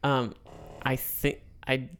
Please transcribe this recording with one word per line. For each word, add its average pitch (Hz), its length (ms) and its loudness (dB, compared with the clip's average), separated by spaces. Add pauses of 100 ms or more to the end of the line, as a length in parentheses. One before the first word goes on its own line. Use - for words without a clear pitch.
Um, 131 300 4 (480)
I 131 140 2
thi-, - 440 0 (260)
I 131 220 2 (120)